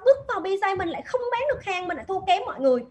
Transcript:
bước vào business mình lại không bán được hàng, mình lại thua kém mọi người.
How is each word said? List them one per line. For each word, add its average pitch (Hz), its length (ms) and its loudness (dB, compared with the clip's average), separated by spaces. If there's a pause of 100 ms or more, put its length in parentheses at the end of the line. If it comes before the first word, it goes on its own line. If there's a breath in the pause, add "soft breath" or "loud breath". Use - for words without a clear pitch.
bước 539 120 8 (100)
vào 427 120 -2
business 392 380 0
mình 359 120 -2
lại 311 120 -8
không 494 200 -4 (100)
bán 480 180 0
được 508 140 -2
hàng, 370 240 -4
mình 349 100 -4
lại 226 100 -10
thua 381 120 -2
kém 370 260 2
mọi - 140 -8
người. 254 320 2